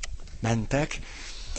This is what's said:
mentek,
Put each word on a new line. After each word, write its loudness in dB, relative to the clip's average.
mentek, 4